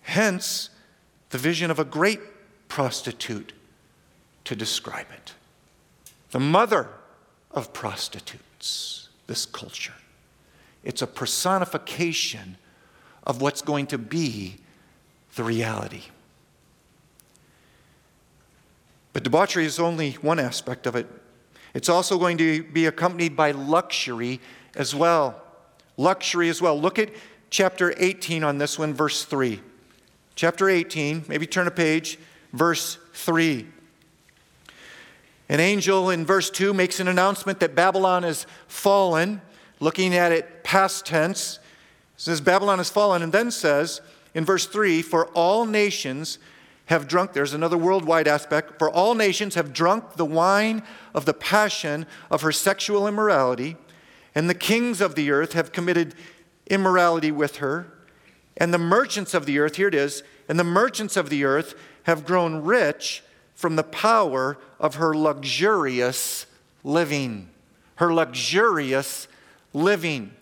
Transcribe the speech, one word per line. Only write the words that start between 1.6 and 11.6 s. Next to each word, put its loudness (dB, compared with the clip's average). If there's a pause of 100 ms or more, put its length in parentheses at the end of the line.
of 0
a 0
great 0 (480)
prostitute -6 (920)
to -6
describe -8
it. -20 (960)
The -2
mother 2 (640)
of -8
prostitutes, -12 (180)
this -6
culture. -12 (920)
It's -6
a -4
personification -4 (680)